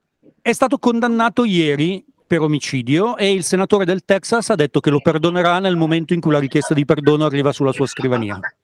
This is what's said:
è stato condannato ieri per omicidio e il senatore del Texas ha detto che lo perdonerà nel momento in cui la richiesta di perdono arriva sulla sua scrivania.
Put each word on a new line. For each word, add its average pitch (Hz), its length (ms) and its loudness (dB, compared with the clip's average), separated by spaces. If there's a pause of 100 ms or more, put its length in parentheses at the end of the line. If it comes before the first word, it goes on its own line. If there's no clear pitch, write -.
(420)
è 233 120 -2
stato 262 240 0
condannato 233 640 0
ieri 170 600 0 (220)
per 165 160 0
omicidio 151 760 -2
e 202 160 0
il 185 100 -2
senatore 196 420 0
del 185 200 -2
Texas 202 460 0
ha 214 40 4
detto 147 240 0
che 151 100 2
lo 143 100 2
perdonerà 170 600 0
nel 190 160 0
momento 160 380 0
in 170 80 0
cui 160 100 0
la 147 80 2
richiesta 143 340 -2
di 147 120 2
perdono 151 400 2
arriva 143 260 0
sulla 135 200 0
sua 131 160 -2
scrivania. 117 520 -4 (240)